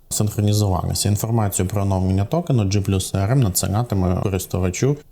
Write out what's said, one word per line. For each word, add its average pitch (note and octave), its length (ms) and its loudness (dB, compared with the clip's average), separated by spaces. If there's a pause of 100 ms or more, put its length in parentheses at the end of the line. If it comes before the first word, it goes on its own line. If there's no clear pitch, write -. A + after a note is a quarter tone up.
синхронізувалися. G#2 1000 0
Інформацію G#2 600 0
про G2+ 140 -2
оновлення F#2+ 420 0
токену B2+ 400 0
G G2 160 0
плюс F#2+ 340 -2
C G2 140 0
R A#2+ 40 0
M C#3 100 4
надсилатиме F#2+ 800 0
користувачу F#2+ 760 0 (160)